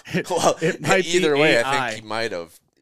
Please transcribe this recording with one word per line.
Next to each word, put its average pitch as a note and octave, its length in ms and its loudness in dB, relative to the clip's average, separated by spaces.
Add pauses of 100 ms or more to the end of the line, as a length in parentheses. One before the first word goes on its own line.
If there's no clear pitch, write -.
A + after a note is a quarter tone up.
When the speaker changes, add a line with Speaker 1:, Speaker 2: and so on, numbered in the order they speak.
(140)
Speaker 1:
it, - 160 -2
Speaker 2:
Well, F3 300 2
Speaker 1:
it E3 200 -2
might F#3 260 2
Speaker 2:
either E3+ 280 2
Speaker 1:
be C#3 80 2
Speaker 2:
way, D#3 140 4
Speaker 1:
A A#2 60 4
I. C3+ 240 0
Speaker 2:
I A#2 40 -6
think A2 120 -10
he G#2+ 60 -18
might A2 240 -4
have, E2+ 260 -10 (240)